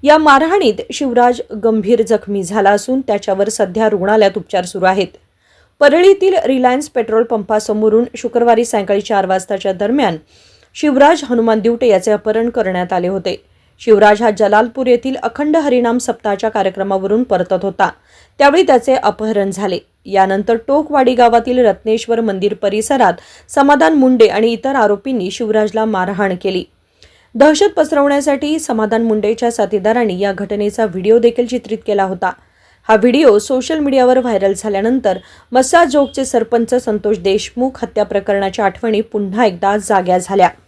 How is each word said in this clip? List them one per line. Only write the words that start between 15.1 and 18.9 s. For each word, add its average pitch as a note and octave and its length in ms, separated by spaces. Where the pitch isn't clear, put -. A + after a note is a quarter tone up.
अखंड D4+ 340
हरिनाम B3 400
सप्ताहाच्या G#3+ 520
कार्यक्रमावरून G3 760
परतत F#3 400
होता. G3 260
त्यावेळी C#4+ 260
त्याचे C4+ 300